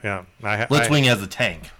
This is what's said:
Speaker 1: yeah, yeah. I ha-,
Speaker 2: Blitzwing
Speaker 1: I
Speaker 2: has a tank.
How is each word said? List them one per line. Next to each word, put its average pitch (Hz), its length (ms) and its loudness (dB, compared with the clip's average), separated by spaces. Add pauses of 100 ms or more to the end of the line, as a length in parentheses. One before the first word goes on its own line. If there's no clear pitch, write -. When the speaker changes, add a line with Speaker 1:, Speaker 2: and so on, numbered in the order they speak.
Speaker 1:
yeah, 95 200 -6 (180)
yeah. 107 40 -8
I 104 120 -2
ha-, 117 80 -2
Speaker 2:
Blitzwing 143 380 2
Speaker 1:
I - 20 4
Speaker 2:
has 113 160 4
a 95 40 -6
tank. 92 540 -6